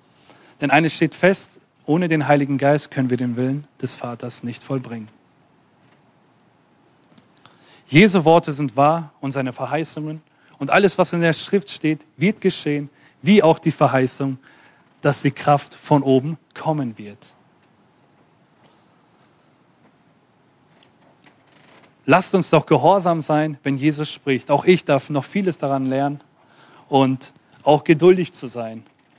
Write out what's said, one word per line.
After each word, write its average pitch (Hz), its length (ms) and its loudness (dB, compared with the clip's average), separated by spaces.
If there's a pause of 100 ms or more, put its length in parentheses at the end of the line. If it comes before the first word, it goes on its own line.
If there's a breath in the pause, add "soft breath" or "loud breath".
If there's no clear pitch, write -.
(600 soft breath)
Denn 143 100 -2
eines 156 240 4
steht 160 200 -2
fest, - 460 -2 (260)
ohne 170 220 0
den 156 180 -2
Heiligen 139 320 2
Geist 143 320 0
können 131 200 -2
wir 127 60 0
den 120 200 -4
Willen 135 300 -4 (140)
des - 160 -6
Vaters 120 460 -12
nicht 120 220 -10
vollbringen. 117 440 -8 (2750 soft breath)
Jesu 175 380 4
Worte 165 280 4
sind 135 240 -6
wahr 151 440 0
und 135 100 -6
seine 131 220 -4
Verheißungen. 151 680 -8 (380 soft breath)
Und - 140 -6
alles, 190 260 2
was 180 140 0
in 175 80 -2
der 165 120 2
Schrift - 380 -4
steht, 156 340 -4 (120)
wird 202 240 -2
geschehen, 147 500 -4 (320 soft breath)
wie 190 200 6
auch 160 180 4
die 160 100 -2
Verheißung, 131 680 0 (640 soft breath)
dass 143 220 0
die 143 80 0
Kraft - 440 0
von 143 280 0
oben 135 360 0 (160)
kommen 143 440 -6
wird. 104 200 -18 (4000)
Lasst 180 300 2
uns 185 160 0
doch 151 160 4
gehorsam 170 540 2
sein, 151 420 -2
wenn 139 140 -2
Jesus 147 340 -2
spricht. 135 400 -4
Auch 143 140 0
ich 175 200 4
darf 143 260 0
noch 143 140 -4
vieles 190 320 -4
daran 139 280 -4
lernen 139 360 -2 (680 soft breath)
und 131 440 0 (300)
auch 147 220 2
geduldig 175 480 4
zu - 160 -12
sein. 113 360 -12 (340 soft breath)